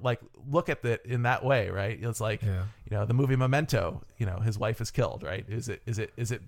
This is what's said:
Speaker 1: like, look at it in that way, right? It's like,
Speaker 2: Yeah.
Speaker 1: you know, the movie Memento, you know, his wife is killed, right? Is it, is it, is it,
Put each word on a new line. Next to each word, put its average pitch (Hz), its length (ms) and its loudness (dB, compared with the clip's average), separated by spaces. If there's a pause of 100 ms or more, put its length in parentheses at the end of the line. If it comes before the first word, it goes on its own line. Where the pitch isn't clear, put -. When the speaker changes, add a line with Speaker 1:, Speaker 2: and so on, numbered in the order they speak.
Speaker 1:
like, 123 160 0 (320)
look 175 180 2
at 143 160 -2
it 117 200 0
in 123 180 0
that 120 220 2
way, 120 260 4
right? 98 320 -2
It's 113 180 -4
like, 107 220 -2
Speaker 2:
Yeah. 95 220 0 (260)
Speaker 1:
you 104 60 0
know, 101 80 2
the 117 100 2
movie 131 220 4
Memento, 127 680 2 (140)
you 110 100 -2
know, 92 140 -2
his 107 180 0
wife 107 220 0
is 107 100 -4
killed, - 320 0
right? 80 260 -6
Is 117 200 -6
it, 101 180 -8
is 113 140 -2
it, - 160 -6
is 113 160 -2
it, 92 160 -6